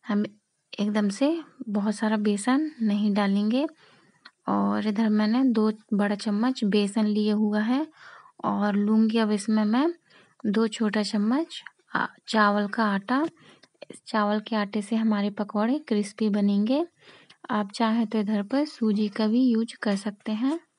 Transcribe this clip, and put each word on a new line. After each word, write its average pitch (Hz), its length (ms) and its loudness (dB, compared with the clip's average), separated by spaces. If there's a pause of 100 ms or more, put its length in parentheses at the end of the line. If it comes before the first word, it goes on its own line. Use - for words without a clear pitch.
हम 208 200 0 (480)
एकदम 208 380 0
से 285 260 0 (320)
बहुत 208 260 -2
सारा 220 240 0
बेसन 247 520 0 (100)
नहीं 208 320 0
डालेंगे। 208 540 0 (840)
और 202 380 0
इधर 214 220 0
मैंने 214 380 2
दो 220 240 2 (220)
बड़ा 202 240 0
चम्मच 226 480 -2
बेसन 208 420 2
लिया 208 280 0
हुआ 214 260 0
है 254 240 0 (580)
और 202 320 0
लूँगी 220 420 4
अब 220 140 2
इसमें 214 340 0
मैं 240 220 2 (560)
दो 220 260 2
छोटा 214 340 -2
चम्मच, 226 580 -2 (320)
आ, - 140 -2 (200)
चावल 208 400 2
का 214 180 -2
आटा। 208 380 0 (840)
चावल 214 340 0
के 208 160 -6
आटे 208 260 -2
से 208 140 -4
हमारे 208 360 2
पकौड़े 214 460 -2 (100)
क्रिस्पी 208 420 -2
बनेंगे। 208 560 2 (680)
आप 208 200 -2
चाहें 226 360 0
तो 220 120 -2
इधर 202 240 0
पर 269 220 0
सूजी 214 440 0
का 214 180 -2
भी 240 160 2
यूज़ 233 340 0
कर 202 200 -2
सकते 208 360 -8
हैं। 269 260 -2 (200)